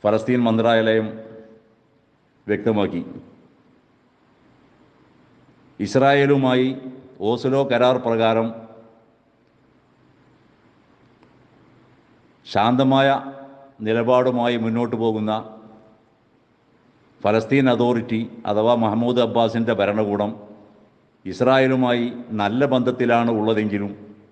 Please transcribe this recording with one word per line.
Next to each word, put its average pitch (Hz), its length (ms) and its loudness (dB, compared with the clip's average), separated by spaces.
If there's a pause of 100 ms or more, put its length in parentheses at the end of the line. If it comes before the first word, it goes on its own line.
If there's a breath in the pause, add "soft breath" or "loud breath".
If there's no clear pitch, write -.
ഫലസ്തീൻ 110 440 0
മന്ത്രാലയം 110 600 2 (1400)
വ്യക്തമാക്കി. 101 520 -2 (2750)
ഇസ്രായേലുമായി 135 800 2 (600)
ഓസ്ലോ 127 320 0 (100)
കരാർ 123 260 2 (100)
പ്രകാരം 113 420 0 (4000)
ശാന്തമായ 131 560 2 (760)
നിലപാടുമായി 120 800 0
മുന്നോട്ട് 113 380 -2
പോകുന്ന 107 300 -2 (1900)
ഫലസ്തീൻ 113 520 2
അതോറിറ്റി 117 460 0 (300)
അഥവാ 110 320 2
മഹ്മൂദ് 120 440 0
അബ്ബാസിൻ്റെ 117 540 0
ഭരണകൂടം 101 500 0 (1000)
ഇസ്രായേലുമായി 127 720 2 (380)
നല്ല 113 300 0
ബന്ധത്തിലാണ് 120 680 0
ഉള്ളതെങ്കിലും 107 540 -2 (400)